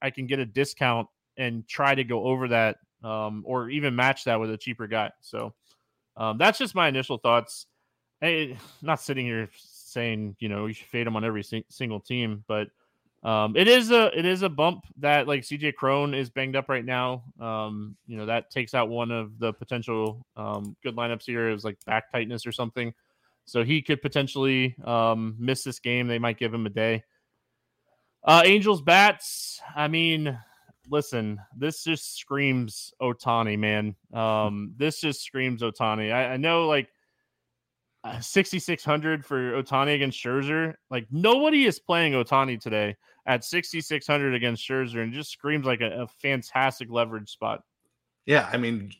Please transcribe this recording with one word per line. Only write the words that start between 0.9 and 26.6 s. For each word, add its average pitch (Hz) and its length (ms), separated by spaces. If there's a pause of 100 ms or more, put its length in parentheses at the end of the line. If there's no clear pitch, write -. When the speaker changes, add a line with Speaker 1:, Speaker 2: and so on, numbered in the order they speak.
Speaker 1:
and 117 300
try 139 280
to 135 80
go 117 220
over 127 240
that, 113 280 (240)
um, 110 460
or 123 220
even 143 260
match 131 300
that 113 140
with 110 120
a 110 60
cheaper 117 280
guy. 107 260 (100)
So, 110 340 (600)
um, 110 220
that's 196 220
just 240 160
my 165 140
initial 131 280
thoughts. 117 480 (540)
Hey, 156 380 (260)
not 151 160
sitting 131 260
here 113 300
saying, 110 840
you 110 100
know, 104 180
you 113 60
should - 140
fade 120 200
him 113 80
on 107 80
every 107 200
sing-, 110 260
single 110 320
team, 113 460
but, 107 200 (560)
um, 107 320
it 185 120
is 240 220
a, 226 280
it 165 80
is 185 180
a 190 60
bump 165 340 (140)
that, 147 300
like, 143 160
C 147 140
J 147 140
Cron 139 420
is 131 160
banged 131 260
up 135 140
right 123 160
now. 127 380 (160)
Um, 107 560 (100)
you 117 120
know, 107 100
that 113 240
takes 127 240
out 117 140
one 117 200
of 110 300
the 113 140
potential, 113 840
um, 104 480
good 120 120
lineups 117 300
here. 117 240
It 110 40
was, 104 100
like, 107 220
back 110 260
tightness 117 340
or 120 60
something. 117 420 (520)
So 117 180
he 147 180
could 143 220
potentially, 135 720 (100)
um, 113 540
miss 127 240
this 127 160
game. 123 280
They 120 120
might 117 180
give 113 160
him 113 140